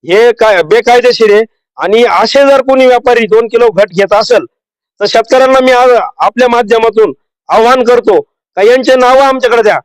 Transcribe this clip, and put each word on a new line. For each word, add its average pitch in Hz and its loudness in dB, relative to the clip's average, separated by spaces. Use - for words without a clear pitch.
हे 233 2
काय 214 0
बेकायदेशीर 226 0
आहे 220 2
आणि 202 0
असे 214 -2
जर 277 2
कोणी 262 0
व्यापारी 240 0
दोन 220 0
किलो 233 0
घट 196 -2
घेत 180 -4
असेल 208 0
तर 202 -4
शेतकऱ्यांना 262 0
मी 254 0
आज 247 2
आपल्या 240 -2
माध्यमातून 226 0
आवाहन 233 0
करतो 233 0
का 180 -2
यांचे 254 0
नाव 254 2
आमच्याकडे 262 0
द्या 196 0